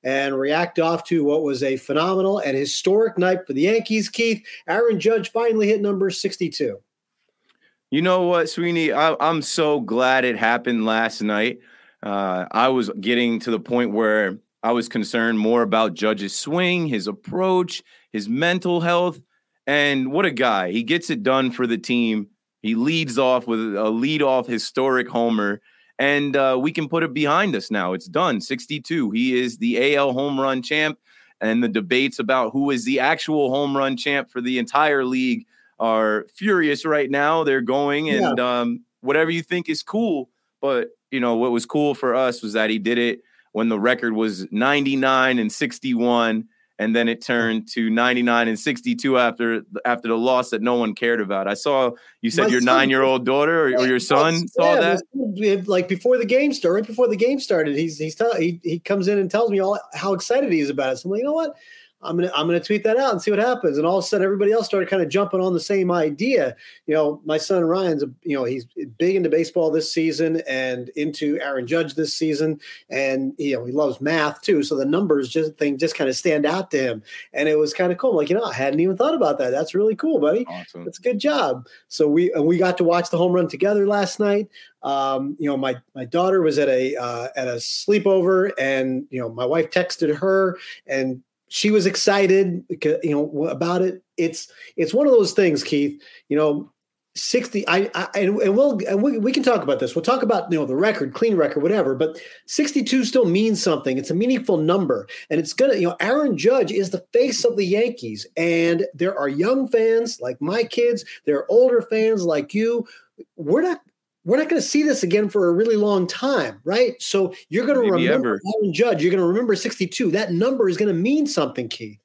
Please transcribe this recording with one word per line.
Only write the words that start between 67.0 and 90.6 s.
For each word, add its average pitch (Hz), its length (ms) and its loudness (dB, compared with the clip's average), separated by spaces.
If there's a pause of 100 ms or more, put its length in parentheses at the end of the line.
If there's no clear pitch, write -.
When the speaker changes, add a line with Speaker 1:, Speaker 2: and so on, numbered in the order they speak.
Speaker 1:
my 156 120 -2
son 175 260 0
Ryan's 165 400 0
a, 135 80 -6 (100)
you 151 160 -4
know, 131 60 -2
he's 123 240 -6 (320)
big 185 160 2
into 175 140 2
baseball 160 420 2
this 156 200 0
season 160 560 0
and 127 420 -4
into 151 520 -4
Aaron 135 240 -4
Judge 151 300 -2
this 156 200 -4
season, 156 440 -2 (320)
and, 135 480 -2
you 143 160 0
know, 120 100 -6
he 123 60 -8
loves 139 300 0
math 147 400 0
too. 165 200 2
So 147 140 -2
the 135 100 -2
numbers 151 440 0
just, 156 280 -2
thing 143 220 -2
just 160 160 -2
kinda 131 180 0
stand 151 320 0
out 185 260 -2
to 151 60 -2
him, 117 240 -2 (320)
and 147 160 0
it 151 80 4
was 151 160 2
kinda 180 220 0
cool. 247 160 0
I'm 185 60 2
like, 147 120 0
"You 175 60 2
know, 233 80 0
I 165 100 -4
hadn't 139 280 0
even 185 160 2
thought 302 180 2
about 151 240 2
that. 127 100 0
That's 147 240 -2
really 208 220 2
cool, 302 240 0
buddy. 160 260 2
Speaker 2:
Awesome. 175 400 -14
Speaker 1:
That's - 140 -14
a - 20 -20
good 240 160 -2
job." 196 480 -2 (220)
So - 200 2
we, 170 260 4
and 147 120 0
we 170 140 4
got 180 180 2
to 180 60 0
watch 170 260 2
the 175 80 -2
home 180 140 2
run 180 160 2
together 196 400 0
last 202 320 -2
night. 202 300 2 (340)
Um, 135 560 -2
you 147 100 -2
know, 139 80 0
my, 131 200 -2 (180)
my 127 100 -10
daughter 180 380 2
was 151 160 2
at 139 100 2
a, 131 280 0
uh, 120 380 -6
at 127 120 -4
a 120 80 -4
sleepover, 190 1040 2
and, 135 500 -2
you 127 100 -8
know, 117 100 -6
my 120 160 -6
wife 160 260 0
texted 170 460 0
her, 190 420 0 (260)